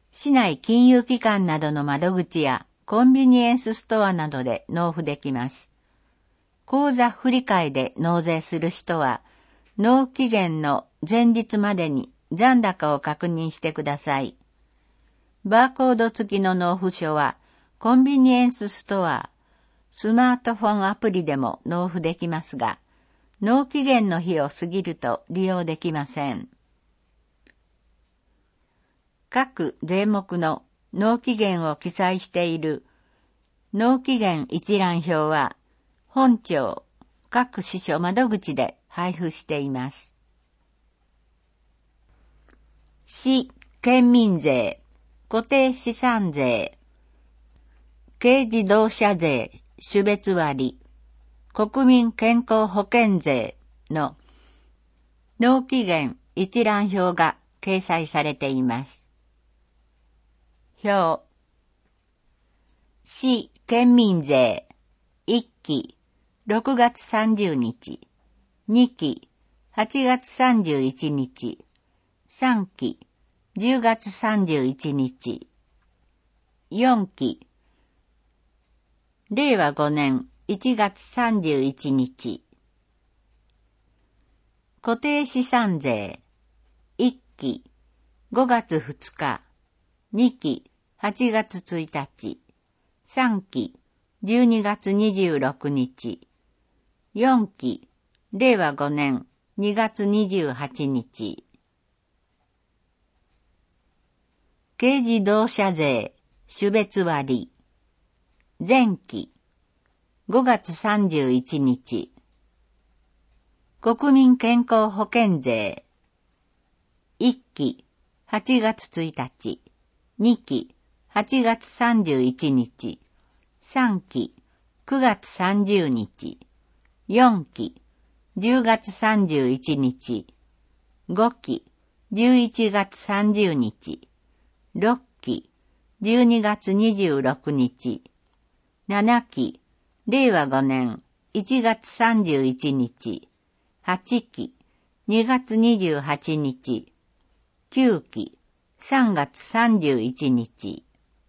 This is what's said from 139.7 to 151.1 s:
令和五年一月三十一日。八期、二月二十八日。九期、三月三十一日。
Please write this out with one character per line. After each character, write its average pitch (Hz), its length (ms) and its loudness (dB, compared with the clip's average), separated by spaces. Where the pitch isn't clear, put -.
令 254 260 2
和 156 160 2
五 135 160 0
年 131 400 -2
一 240 280 -2
月 226 220 0
三 226 420 2
十 139 220 2
一 131 240 -2
日。 120 580 -6
八 185 400 -2
期、 - 340 -14
二 220 180 2
月 254 320 -2
二 233 200 4
十 160 240 0
八 147 360 -4
日。 131 560 -6
九 233 320 2
期、 - 380 -12
三 254 360 0
月 143 180 -2
三 226 480 0
十 139 200 2
一 127 300 -2
日。 113 540 -4